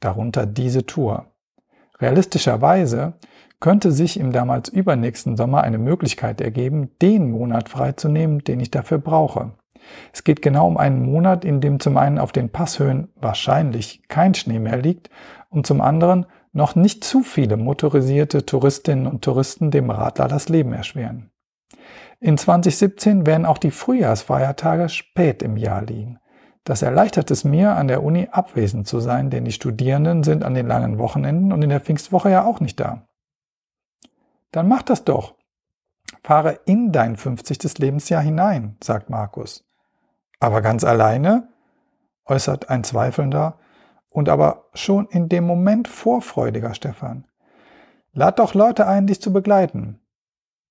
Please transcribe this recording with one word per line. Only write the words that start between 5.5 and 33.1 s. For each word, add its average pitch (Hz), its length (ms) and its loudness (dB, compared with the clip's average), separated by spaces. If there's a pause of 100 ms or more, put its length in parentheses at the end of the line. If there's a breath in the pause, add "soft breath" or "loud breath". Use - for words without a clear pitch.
eine 113 160 -2
Möglichkeit 123 600 -2
ergeben, 131 500 -4 (100)
den 180 300 4
Monat 113 380 -2
freizunehmen, 147 720 -2
den 127 160 -2
ich 127 100 -4
dafür 143 300 -2
brauche. 151 540 -2 (600 loud breath)
Es - 100 -16
geht 151 200 2
genau 151 240 4
um 170 100 0
einen 135 240 2
Monat, 170 420 2
in 143 160 0
dem 143 200 0
zum 139 180 2
einen 139 220 2
auf 139 120 -4
den 123 200 -2
Passhöhen 143 640 -2
wahrscheinlich 131 920 -2
kein 185 260 4
Schnee 113 240 -4
mehr 113 180 -2
liegt 160 320 -2 (400 loud breath)
und 147 160 -2
zum 143 160 2
anderen 175 460 4 (260 soft breath)
noch 147 200 0
nicht 185 300 4
zu 269 180 2
viele 117 360 0
motorisierte 139 880 0
Touristinnen 135 600 0
und 131 180 -6
Touristen 135 460 0
dem 135 180 2
Radler 113 400 -2
das 143 180 -4
Leben 156 240 2
erschweren. 113 580 -10 (920 loud breath)
In 156 160 4
zwanzig 175 400 2
siebzehn 196 480 2
werden 160 200 2
auch 156 120 2
die 151 140 -2
Frühjahrsfeiertage 160 1160 0
spät - 560 -2
im 110 140 -4
Jahr 107 240 -4
liegen. 113 360 -10 (460 soft breath)
Das 123 180 -4
erleichtert 156 480 2
es 135 140 -2
mir, 175 320 2
an 147 140 0
der 127 140 -2
Uni 170 280 0
abwesend 110 560 -2
zu 123 140 -4
sein, 123 280 -2
denn 123 140 -4
die 117 80 -6
Studierenden 143 720 0
sind 156 220 0
an 131 80 -2
den 127 120 -2
langen 117 320 -2
Wochenenden 147 540 0
und 165 100 0
in 147 80 2
der 143 120 0
Pfingstwoche 185 500 0
ja 185 140 4
auch 233 160 -2
nicht - 180 -4
da. - 260 -6 (1500)